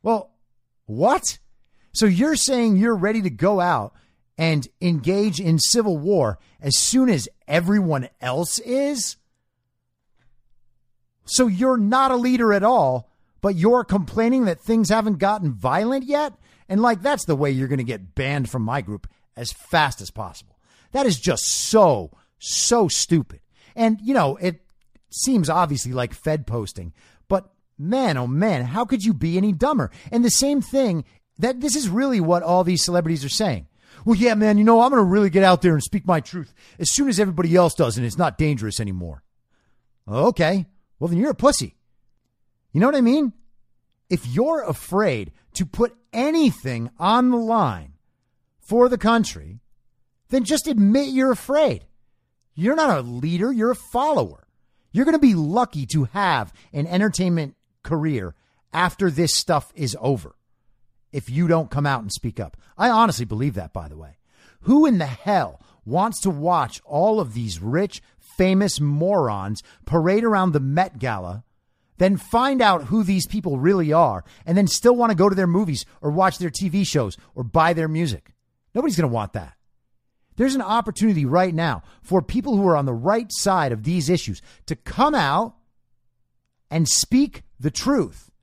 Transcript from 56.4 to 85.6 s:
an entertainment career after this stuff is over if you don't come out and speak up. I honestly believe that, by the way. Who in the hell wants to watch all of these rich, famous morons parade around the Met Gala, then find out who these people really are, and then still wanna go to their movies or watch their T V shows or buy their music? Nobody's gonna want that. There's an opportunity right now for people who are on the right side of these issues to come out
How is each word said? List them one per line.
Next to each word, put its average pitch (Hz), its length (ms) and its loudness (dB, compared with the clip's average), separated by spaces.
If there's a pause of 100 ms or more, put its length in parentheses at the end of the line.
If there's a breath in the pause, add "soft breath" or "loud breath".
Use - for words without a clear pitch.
an 147 140 -4
entertainment 175 680 -2 (280)
career 147 520 -4 (380)
after 175 380 0
this 156 240 0
stuff - 400 -2
is 127 260 -6
over 117 340 -4 (760)
if 139 200 -10
you 160 180 0
don't 165 220 2
come 143 160 -2
out 131 160 -2
and 101 100 -10
speak - 260 -10
up. 92 180 -12 (200 soft breath)
I 240 140 2
honestly 220 340 2
believe 110 300 -4
that, 87 180 -10
by 82 160 -12
the 76 80 -18
way. 76 220 -20 (440 soft breath)
Who 285 220 4
in 240 140 2
the 156 80 -2
hell 135 540 -4 (260 soft breath)
wants 185 340 -4
to 190 100 -2
watch 156 540 -2
all 202 340 0
of 135 140 -4
these 107 280 -8
rich, 147 420 -4 (160)
famous 190 600 0
morons 143 840 -2 (240 soft breath)
parade 180 380 2
around 190 280 2
the 147 80 2
Met 147 380 -2
Gala, 104 460 -8 (520)
then 185 220 2
find 254 420 0
out 185 240 4
who 208 180 0
these 185 240 0
people 165 320 -4
really 165 320 2
are, 143 320 2 (220 soft breath)
and 170 140 2
then 196 80 4
still 240 280 4
wanna 233 200 2
go 190 160 4
to 190 40 -2
their 185 120 0
movies 170 400 -2 (160 soft breath)
or 147 80 -2
watch 185 260 0
their 175 140 -6
T 190 180 -6
V 185 160 0
shows 117 320 -2 (180 soft breath)
or 127 80 -8
buy 160 300 2
their 160 160 -2
music? 156 460 -4 (400)
Nobody's 247 220 -2
gonna 160 120 2
want 113 240 -4
that. 87 220 -12 (840)
There's 262 180 2
an 262 80 -2
opportunity 202 640 0
right 175 300 2
now 143 280 -2 (200 soft breath)
for 185 200 0
people 240 340 -2
who 196 120 2
are 165 80 4
on 143 80 0
the 131 80 -2
right 196 400 -2
side 170 400 0
of 107 100 -6
these 151 260 -2
issues 135 340 -2 (240 soft breath)
to 156 100 -8
come 294 380 -2
out 185 420 -2 (1120)